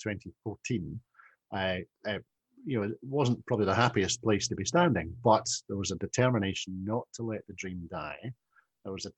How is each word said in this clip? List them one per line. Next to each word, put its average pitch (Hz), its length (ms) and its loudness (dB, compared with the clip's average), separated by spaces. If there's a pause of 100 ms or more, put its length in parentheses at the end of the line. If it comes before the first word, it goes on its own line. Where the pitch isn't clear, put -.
twenty 104 300 -6 (120)
fourteen, 101 560 -4 (520)
uh, 95 260 0 (300)
uh, 101 100 -2 (480)
you 131 140 0
know, 101 80 0
it - 140 -4
wasn't 127 440 2
probably 107 200 2
the 95 100 4
happiest 104 480 4
place 104 240 2
to - 80 -4
be 98 100 -4
standing, 113 480 2 (100)
but 110 240 6 (200)
there 101 100 -4
was 95 140 -2
a 90 60 -4
determination 98 840 0
not 110 300 -4
to 117 100 -8
let 110 240 -6
the 101 60 -14
dream 90 380 -8
die. 78 400 -8 (520)
There 98 100 -8
was 92 120 -8
a 101 120 -10